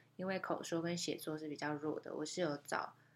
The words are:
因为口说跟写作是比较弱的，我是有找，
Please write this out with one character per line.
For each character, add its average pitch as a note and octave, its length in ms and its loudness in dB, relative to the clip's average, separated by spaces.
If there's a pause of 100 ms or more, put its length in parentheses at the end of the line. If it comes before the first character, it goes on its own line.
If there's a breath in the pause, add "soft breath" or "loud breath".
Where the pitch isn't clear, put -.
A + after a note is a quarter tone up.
(160 loud breath)
因 F#3 120 -2
为 F#3+ 100 2
口 - 240 0
说 E3 180 0
跟 E3+ 160 2
写 F3 220 0
作 D#3 180 -2
是 D#3 140 -6
比 C#3+ 60 -4
较 D3 180 0
弱 D3 260 0
的， - 140 -6
我 D3+ 100 -2
是 D3+ 160 -2
有 D3+ 160 4
找， - 380 -2 (220 soft breath)